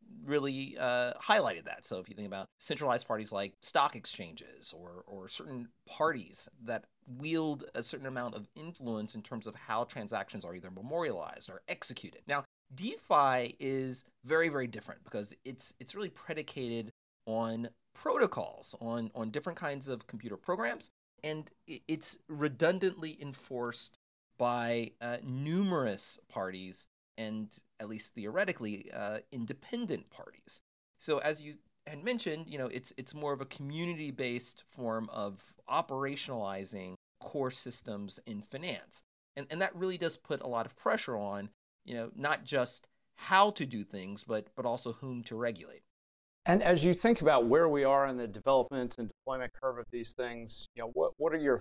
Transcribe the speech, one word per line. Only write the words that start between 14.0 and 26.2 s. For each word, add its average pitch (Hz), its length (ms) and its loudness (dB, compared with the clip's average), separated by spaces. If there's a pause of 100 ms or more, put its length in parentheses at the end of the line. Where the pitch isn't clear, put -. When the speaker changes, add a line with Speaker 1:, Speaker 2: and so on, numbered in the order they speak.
Speaker 1:
very, 160 240 4
very 135 180 0
different - 380 -10
because 104 280 -6 (120)
it's, - 340 -6
it's 135 160 -8
really 196 140 -4
predicated 123 840 -4 (340)
on 113 440 0 (260)
protocols, - 840 0
on, 113 340 -2
on 110 160 -4
different 156 260 -4
kinds 139 300 -4
of 123 180 -6
computer 107 300 -10
programs, 226 560 -2 (320)
and 156 260 -4 (200)
i-, 147 180 -8
it's - 400 -4
redundantly 160 920 2
enforced 127 720 -6 (420)
by, 120 640 2
uh, 120 240 -4
numerous 143 1040 2